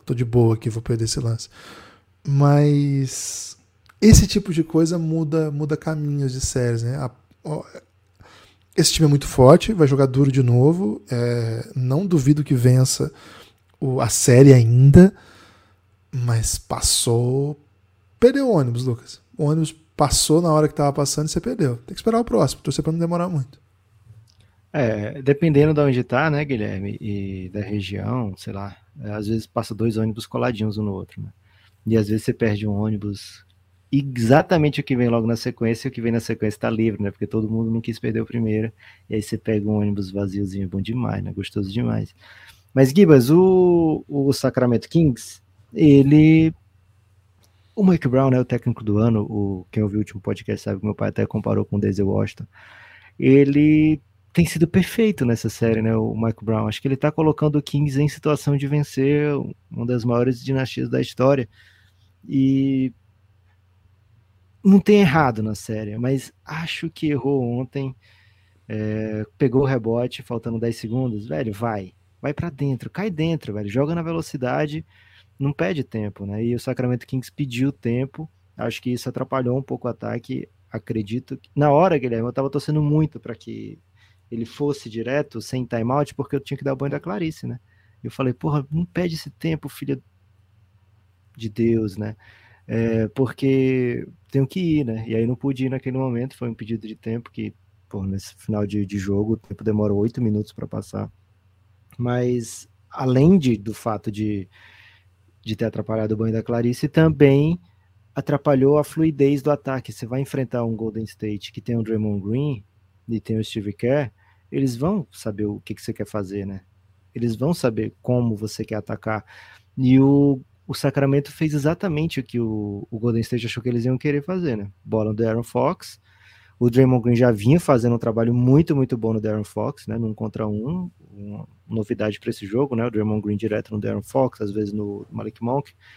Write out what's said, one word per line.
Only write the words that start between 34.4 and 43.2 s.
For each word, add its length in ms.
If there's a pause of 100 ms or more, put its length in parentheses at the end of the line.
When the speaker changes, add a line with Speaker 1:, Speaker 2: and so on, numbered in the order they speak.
Speaker 2:
o 40
que 100
vem 140
logo 180
na 80
sequência, 540
e 20
o 20
que 80
vem 120
na 80
sequência 400
tá 100
livre, 320
né? 80
Porque 160
todo 240
mundo 220
não 80
quis 180
perder 220
o 60
primeiro, 460 (380)
e 60
aí 60
você 140
pega 320
um 120
ônibus 320
vaziozinho, 560
bom 120
demais, 440
né? 80
Gostoso 400
demais. 420 (580)
Mas, 180
Gibas, 400